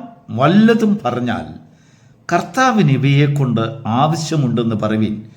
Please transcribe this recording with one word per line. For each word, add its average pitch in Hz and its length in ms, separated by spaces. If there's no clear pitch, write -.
വല്ലതും 208 760
പറഞ്ഞാൽ, 98 560
കർത്താവിന് 214 580
ഇവയെക്കൊണ്ട് 139 680
ആവശ്യമുണ്ടെന്ന് 123 880
പറയുവിൻ. 107 460